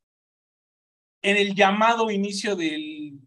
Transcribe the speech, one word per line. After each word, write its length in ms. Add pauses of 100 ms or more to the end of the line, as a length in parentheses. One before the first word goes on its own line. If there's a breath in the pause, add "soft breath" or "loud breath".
(1200)
en 140
el 200
llamado 540
inicio 440
del, 600 (120)